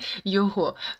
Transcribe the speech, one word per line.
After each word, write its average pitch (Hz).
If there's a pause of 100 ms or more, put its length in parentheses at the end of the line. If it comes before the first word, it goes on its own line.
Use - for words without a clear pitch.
(240)
його, 196 (240)